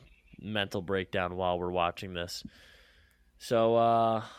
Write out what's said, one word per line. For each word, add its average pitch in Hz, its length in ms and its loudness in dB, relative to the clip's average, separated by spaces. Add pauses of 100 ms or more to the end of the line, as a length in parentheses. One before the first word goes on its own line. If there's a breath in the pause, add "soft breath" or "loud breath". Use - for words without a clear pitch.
(420)
mental 104 400 -4
breakdown 90 560 -2
while 90 200 0
we're 90 140 -4
watching 90 420 -2
this. 87 300 -8 (920 soft breath)
So, 113 400 2
uh, 117 460 4 (160 soft breath)